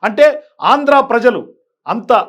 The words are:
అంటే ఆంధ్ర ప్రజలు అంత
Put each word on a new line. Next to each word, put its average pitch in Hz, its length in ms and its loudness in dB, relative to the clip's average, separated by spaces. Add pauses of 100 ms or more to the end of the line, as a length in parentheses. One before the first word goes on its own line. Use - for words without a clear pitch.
అంటే 226 200 2 (460)
ఆంధ్ర 285 280 2 (100)
ప్రజలు 233 300 0 (540)
అంత 226 180 -4 (160)